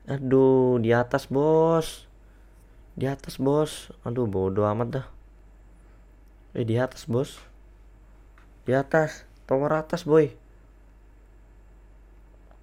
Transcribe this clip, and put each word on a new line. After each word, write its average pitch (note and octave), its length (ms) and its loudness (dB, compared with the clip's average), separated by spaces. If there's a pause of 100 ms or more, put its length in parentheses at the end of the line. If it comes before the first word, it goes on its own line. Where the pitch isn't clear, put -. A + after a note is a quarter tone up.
Aduh, C3 720 4
di A2+ 100 0
atas, B2 380 0
Bos. D#3+ 800 0 (880)
Di - 80 -4
atas, C3+ 320 -8
Bos. D3 640 -2
Aduh, B2 240 -4
bodo G2 400 0
amat A2 240 -2
dah. C3 180 -6 (1500)
Eh, A#2+ 80 -2
di A2+ 160 0
atas, - 240 -6
Bos. C3+ 320 -4 (1300)
Di B2 80 0
atas. D3+ 560 -2 (140)
Tower C#3 320 0
atas, D#3 320 -6
boy. D3+ 240 4 (2250)